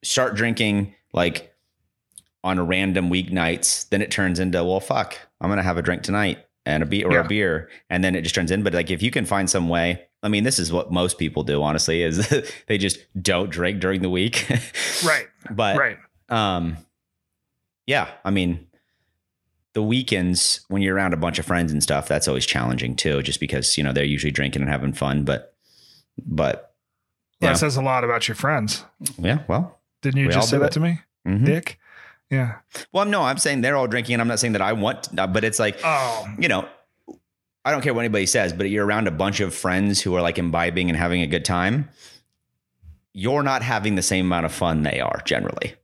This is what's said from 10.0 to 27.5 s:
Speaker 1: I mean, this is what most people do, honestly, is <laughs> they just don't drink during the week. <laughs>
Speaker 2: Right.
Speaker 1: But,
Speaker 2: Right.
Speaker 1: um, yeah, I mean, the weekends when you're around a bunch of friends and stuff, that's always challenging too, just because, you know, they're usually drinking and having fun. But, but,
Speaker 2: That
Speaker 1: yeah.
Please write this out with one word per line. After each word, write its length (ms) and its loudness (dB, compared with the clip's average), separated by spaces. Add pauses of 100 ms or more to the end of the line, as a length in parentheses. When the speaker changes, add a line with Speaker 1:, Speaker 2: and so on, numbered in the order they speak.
Speaker 1:
I 60 -2
mean, 140 2
this 160 0
is 120 -2
what 200 -2
most 260 0
people 260 -2
do, 180 0
honestly, 420 0
is 240 0 (300)
<laughs> 100 -20
they 100 0
just 220 -2 (220)
don't 280 0
drink 300 -2
during 220 0
the 80 0
week. 420 0
<laughs> 60 2 (480)
Speaker 2:
Right. 220 0 (240)
Speaker 1:
But, 260 0
Speaker 2:
Right. 200 0 (320)
Speaker 1:
um, 480 0 (1080)
yeah, 240 0 (160)
I 60 0
mean, 360 0 (1120)
the 60 0
weekends 880 2
when 120 0
you're 140 2
around 180 2
a 40 -2
bunch 200 -2
of 80 -4
friends 260 0
and 120 0
stuff, 240 0
that's 200 0
always 200 0
challenging 480 -2
too, 260 0
just 180 -4
because, 380 -2
you 60 0
know, 100 0
they're 100 2
usually 280 0
drinking 320 -2
and 80 0
having 200 -2
fun. 320 0
But, 300 -2 (720)
but, 480 -2 (680)
Speaker 2:
That 80 4
Speaker 1:
yeah. 40 2